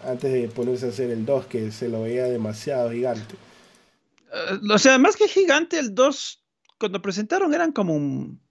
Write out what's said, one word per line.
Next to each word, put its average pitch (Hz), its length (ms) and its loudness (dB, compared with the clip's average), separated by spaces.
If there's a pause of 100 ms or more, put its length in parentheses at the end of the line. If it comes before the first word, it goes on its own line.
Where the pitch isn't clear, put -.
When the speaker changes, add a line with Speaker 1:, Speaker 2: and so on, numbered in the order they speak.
Speaker 1:
antes 131 260 -2
de 123 140 0
ponerse 123 400 -4
a 120 40 -2
hacer 120 200 -4
el 113 160 -4
dos, 139 200 0
que 110 260 -4
se 120 160 -6
lo 110 140 -4
veía 120 240 -2
demasiado 120 640 -2
gigante. 117 420 -4 (960)
Speaker 2:
Eh, 185 260 -6 (120)
o 214 80 6
sea, 262 200 8
más 349 180 6
que 415 120 4
gigante, 339 500 2
el 240 160 -4
dos, - 500 0 (340)
cuando 196 220 -4
presentaron, 214 540 0
eran 330 180 0
como 185 220 0
un 135 460 -4 (100)